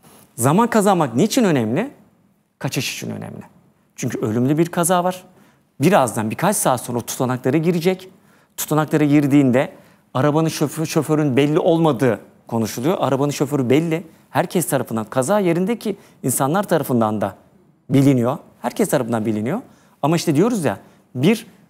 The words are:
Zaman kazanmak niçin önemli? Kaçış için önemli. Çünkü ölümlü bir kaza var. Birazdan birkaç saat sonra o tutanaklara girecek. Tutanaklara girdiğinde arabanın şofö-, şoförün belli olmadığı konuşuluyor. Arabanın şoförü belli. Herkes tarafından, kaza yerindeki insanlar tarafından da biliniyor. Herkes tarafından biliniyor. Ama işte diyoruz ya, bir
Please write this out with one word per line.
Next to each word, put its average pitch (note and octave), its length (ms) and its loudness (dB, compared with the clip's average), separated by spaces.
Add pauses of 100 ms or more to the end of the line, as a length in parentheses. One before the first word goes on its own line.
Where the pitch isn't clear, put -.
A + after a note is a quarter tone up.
(340)
Zaman F3 360 2
kazanmak F3+ 440 2
niçin G#3+ 300 2
önemli? D3+ 460 0 (680)
Kaçış - 380 -6
için A#2+ 140 -10
önemli. G#2+ 320 -12 (540)
Çünkü C3+ 220 -6
ölümlü B2+ 400 0
bir E3 80 2
kaza F3 380 0
var. F3+ 200 -6 (560)
Birazdan B2 500 2
birkaç G3 260 0
saat C3 240 0
sonra A#2+ 180 -6
o - 20 -2
tutanaklara B2+ 560 -2
girecek. F3 520 -2 (480)
Tutanaklara D#3 480 0
girdiğinde C#3+ 680 4 (420)
arabanın D3 340 2
şofö-, D#3 380 -4
şoförün D3+ 500 0
belli D3 220 2
olmadığı D3 600 2 (260)
konuşuluyor. A#2 540 -2
Arabanın C#3 300 0
şoförü C3+ 400 -2
belli. D#3+ 360 0 (240)
Herkes D3+ 380 -2
tarafından, A2+ 360 -4
kaza C3+ 340 0
yerindeki F#3+ 580 -2 (260)
insanlar C#3+ 400 0
tarafından A#2 580 0
da G2 160 -4 (540)
biliniyor. C3+ 480 2 (240)
Herkes A#3 260 -2
tarafından A#2 380 -2
biliniyor. A2+ 340 -4 (420)
Ama D#3+ 140 2
işte D#3 200 -2
diyoruz G#3 280 2
ya, G2+ 140 -2 (360)
bir F3+ 320 0 (240)